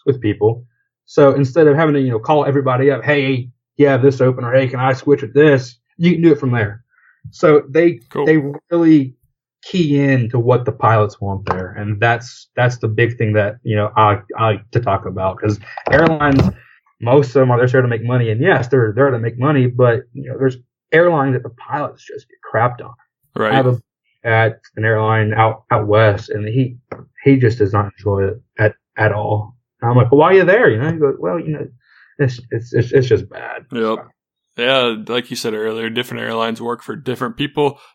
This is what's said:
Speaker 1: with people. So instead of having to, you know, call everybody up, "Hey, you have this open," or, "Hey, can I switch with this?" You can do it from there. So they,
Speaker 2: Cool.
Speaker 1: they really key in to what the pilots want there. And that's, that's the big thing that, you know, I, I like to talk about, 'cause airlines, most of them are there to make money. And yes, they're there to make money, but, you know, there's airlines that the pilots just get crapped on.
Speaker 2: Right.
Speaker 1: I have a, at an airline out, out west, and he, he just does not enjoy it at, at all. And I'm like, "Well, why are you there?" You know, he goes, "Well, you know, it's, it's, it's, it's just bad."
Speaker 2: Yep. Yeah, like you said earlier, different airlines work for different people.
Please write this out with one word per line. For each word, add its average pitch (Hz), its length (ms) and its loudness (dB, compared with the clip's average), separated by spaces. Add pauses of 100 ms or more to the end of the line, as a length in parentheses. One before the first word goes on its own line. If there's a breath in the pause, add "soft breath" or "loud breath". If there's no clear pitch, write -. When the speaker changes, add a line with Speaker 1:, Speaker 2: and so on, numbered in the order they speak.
Speaker 1:
with 127 140 0
people. 110 440 0 (400)
So 139 300 4
instead 143 320 2
of 143 100 4
having 156 180 2
to, 139 60 0
you 131 100 0
know, 113 80 -2
call 143 280 0
everybody 131 440 0
up, 131 140 -2
"Hey, 135 460 -2 (260)
you 143 100 4
have 131 160 2
this 135 180 2
open," 127 240 0
or, 120 100 -4
"Hey, 135 140 2
can 127 120 -8
I 131 120 0
switch 139 300 0
with 117 120 -10
this?" 143 440 2 (200)
You 175 140 2
can 160 100 -2
do 165 100 6
it 143 80 0
from 127 120 -2
there. 107 300 -4 (480 soft breath)
So 151 380 4
they, 165 320 2 (100)
Speaker 2:
Cool. 143 140 -4
Speaker 1:
they 156 140 4 (320)
really 160 440 2 (480)
key 147 380 0
in 127 300 0
to 123 80 -2
what - 260 0
the - 80 -4
pilots 110 480 0
want 98 260 -8
there. 92 260 -8
And 104 280 -8
that's, 117 560 -4
that's 123 220 -2
the 113 100 -6
big 117 300 -2
thing 107 160 -2
that, 104 300 -2
you 107 120 -2
know, 104 200 -2
I, 104 240 2 (180)
I 110 140 0
like - 180 -10
to - 100 -2
talk 98 240 -4
about, 95 340 -6
'cause 107 200 -4 (320 loud breath)
airlines, 147 500 2 (600 soft breath)
most 127 280 2
of - 60 -8
them 131 160 4
are 120 160 2
there 127 160 2
to 123 60 0
make 113 160 -4
money. 120 260 0
And 110 100 -2
yes, 165 280 0
they're 113 260 0
there 135 160 2
to 120 80 -2
make 120 200 -6
money, 135 280 2
but, 120 360 0 (100)
you 135 160 -14
know, 123 100 -10
there's 131 180 -2 (360)
airlines 156 420 2
that 120 80 -4
the 117 80 -14
pilots - 560 -12
just - 220 -18
get - 140 -20
crapped 120 380 -4
on. - 140 -18 (420)
Speaker 2:
Right. 110 160 -2
Speaker 1:
I 110 40 2
have 127 100 2
a, 123 140 0 (440)
at 113 360 0 (160)
an 107 80 -4
airline 110 500 0
out, 110 360 0
out 110 160 0
west, 104 440 2
and 107 180 -6
he, 127 280 -2 (480)
he 139 120 6
just 127 220 2
does 98 140 0
not 101 260 -2
enjoy 98 260 -2
it 98 100 -4 (240)
at, 107 160 0 (220)
at 107 160 0
all. 107 440 -6 (240)
And 120 100 -2
I'm 123 60 2
like, 123 140 4
"Well, 143 100 4
why 160 80 4
are 185 60 4
you 185 100 6
there?" 190 260 4
You 110 100 0
know, 156 100 -4
he 165 80 -6
goes, 143 200 0
"Well, 175 200 -4
you 156 140 -8
know, 143 160 -10 (500 soft breath)
it's, 135 220 -2 (100)
it's, - 240 -8
it's, - 180 0
it's 123 160 2
just 104 200 0
bad." - 420 -16
Speaker 2:
Yep. 110 280 -2 (580)
Yeah, 123 400 2 (100)
like 120 240 -4
you 120 60 -10
said 110 180 -6
earlier, 110 340 -6
different 117 360 -8
airlines 113 360 -4
work 117 220 -8
for 110 140 -12
different 127 400 -8
people. 143 420 -2 (160 soft breath)